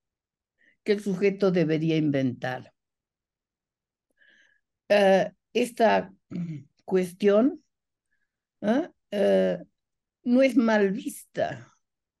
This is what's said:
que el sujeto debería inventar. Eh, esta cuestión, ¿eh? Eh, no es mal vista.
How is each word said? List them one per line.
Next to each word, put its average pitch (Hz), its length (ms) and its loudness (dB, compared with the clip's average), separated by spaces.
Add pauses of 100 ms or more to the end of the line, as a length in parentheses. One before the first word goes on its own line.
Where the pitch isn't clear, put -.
(840)
que 214 80 0
el 208 80 -4
sujeto 196 500 0
debería 160 460 0
inventar. 131 760 -4 (2250)
Eh, 196 440 4 (200)
esta 214 600 0 (720)
cuestión, 202 800 0 (960)
¿eh? 247 280 -2 (220)
Eh, 190 480 0 (640)
no 247 180 2
es 262 140 2
mal 214 360 2
vista. - 840 -10 (440)